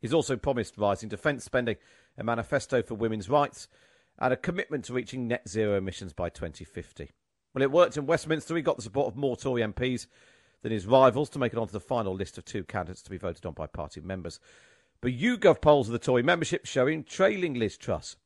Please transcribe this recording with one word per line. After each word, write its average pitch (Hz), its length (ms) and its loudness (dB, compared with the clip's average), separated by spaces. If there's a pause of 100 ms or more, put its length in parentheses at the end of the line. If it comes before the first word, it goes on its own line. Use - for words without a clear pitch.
He's 120 140 -2
also 139 220 2
promised 120 400 -2
rising 101 320 0
defence 120 360 -2
spending, 120 320 0 (400)
a - 80 -10
manifesto 117 580 0
for 113 140 -6
women's 110 340 -2
rights, 147 380 0 (500)
and 127 140 2
a 127 40 0
commitment 170 500 -4
to 120 60 -10
reaching 127 360 -4
net 120 200 -4
zero 104 300 2
emissions 95 340 -6
by 85 180 -4
twenty - 340 -12
fifty. - 480 -14 (420)
Well, 131 80 0
it 135 100 2
worked 170 240 6
in 143 100 -4
Westminster. 160 480 0
He 165 80 -2
got 147 140 0
the 117 60 -12
support 117 260 -2
of 113 80 -8
more 135 180 -2
Tory 120 280 -2
M 107 100 -2
Ps 123 340 -4 (560)
than 120 80 -4
his 101 160 -2
rivals 127 440 6
to - 80 -10
make 123 140 0
it 117 60 -2
onto 110 140 -4
the 104 80 -6
final 110 340 -2
list 95 240 -6
of 90 60 -16
two 104 180 -6
candidates 92 400 -8
to - 80 -18
be 95 60 -10
voted 85 300 -8
on 82 80 -8
by 78 120 -8
party 76 340 -10
members. 85 380 -10 (600)
But 123 180 -4
YouGov 190 420 4
polls 143 280 6
of 117 40 -4
the 117 60 -2
Tory 123 240 2
membership 170 440 0
show 127 200 2
him 156 160 -2
trailing 185 520 0
Liz 113 220 0
Truss. - 500 -6